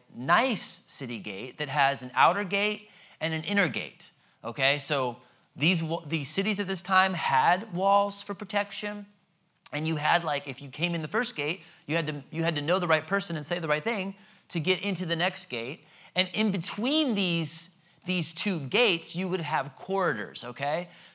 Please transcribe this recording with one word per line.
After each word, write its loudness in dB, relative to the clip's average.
nice 2
city -6
gate -8
that -4
has 2
an -10
outer 6
gate -2
and -2
an -4
inner 4
gate, -8
okay? 2
So 0
these 4
wa-, -4
these -2
cities 0
at -4
this -2
time 4
had 2
walls 2
for -8
protection, -6
and -2
you 2
had, 4
like, -2
if -10
you -12
came -2
in -2
the -6
first -2
gate, -4
you 0
had 0
to, -6
you -2
had 0
to -2
know 2
the 0
right 4
person -2
and -4
say -2
the -4
right 0
thing -4
to -2
get 2
into -2
the -2
next -2
gate. -8
And 0
in 2
between 0
these, 0
these 0
two -2
gates, 2
you -2
would -2
have -2
corridors, -2
okay? -4